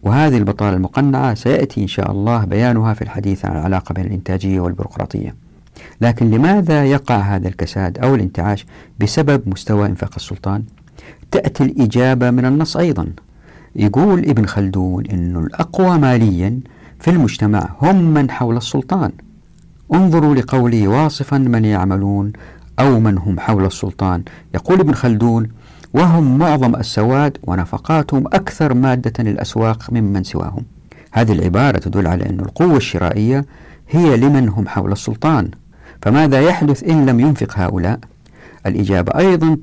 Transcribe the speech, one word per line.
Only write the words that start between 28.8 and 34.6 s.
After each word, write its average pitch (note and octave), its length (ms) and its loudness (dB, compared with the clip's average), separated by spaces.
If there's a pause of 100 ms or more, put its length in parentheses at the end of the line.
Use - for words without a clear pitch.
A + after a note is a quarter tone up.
للأسواق A2 680 -2
ممن G2 320 0
سواهم". F#2 400 -6 (480)
هذه A2+ 200 2
العبارة F#2+ 460 2
تدل F#2 280 -2
على F2+ 220 -2
أن F#2 120 -4
القوة D3+ 360 2
الشرائية A#2 720 0 (420)
هي D#3 280 4
لمن C3 320 4
هم G2+ 200 -2